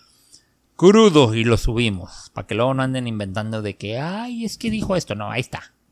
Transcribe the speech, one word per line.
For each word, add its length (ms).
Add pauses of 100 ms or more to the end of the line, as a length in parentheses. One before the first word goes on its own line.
(760)
Crudo 600
y 80
lo 140
subimos, 760
pa' 140
que 80
luego 180
no 100
anden 240
inventando 540
de 160
que, 220
"Ay, 440
es 140
que 140
dijo 240
esto". 200
No, 160
ahí 100
está. 320 (180)